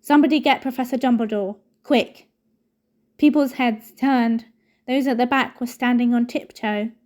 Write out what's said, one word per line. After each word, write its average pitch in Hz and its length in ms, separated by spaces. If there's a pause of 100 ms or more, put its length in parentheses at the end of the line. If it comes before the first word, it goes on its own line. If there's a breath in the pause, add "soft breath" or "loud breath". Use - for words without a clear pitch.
Somebody 294 400
get 254 220
Professor 262 340
Dumbledore, 220 600 (260)
quick. - 460 (920)
People's 294 340
heads 240 400
turned. 240 540 (400)
Those 254 200
at 262 100
the 240 100
back 254 340
were 247 60
standing 240 480
on 240 120
tiptoe. 220 640 (160)